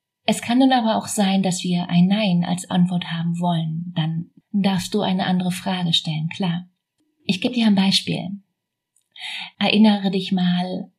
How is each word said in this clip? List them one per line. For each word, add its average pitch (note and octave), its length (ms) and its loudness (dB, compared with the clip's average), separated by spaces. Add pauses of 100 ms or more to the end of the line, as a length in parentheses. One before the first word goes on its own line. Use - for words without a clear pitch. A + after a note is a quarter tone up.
(240)
Es G#3+ 180 -2
kann A#3+ 180 0
nun C4+ 120 6
aber A3+ 240 2
auch G3+ 120 -4
sein, G3 360 2
dass F#3 180 -2
wir F3+ 280 -2
ein F3 180 6
Nein G3 380 2
als - 240 -4
Antwort F3+ 420 0
haben E3+ 260 -2
wollen. E3+ 600 -2
Dann E3 340 -4 (220)
darfst F#3+ 400 0
du G#3 80 0
eine F#3 240 0
andere F3+ 260 2
Frage F3+ 400 -2
stellen, D#3 380 -2
klar. F3+ 400 -4 (560)
Ich F#3 160 -2
gebe A#3+ 120 -2
dir A3+ 140 2
ein G3+ 80 6
Beispiel. F#3+ 680 0 (1160)
Erinnere G3+ 500 4
dich F#3+ 220 -4
mal, F3+ 680 -2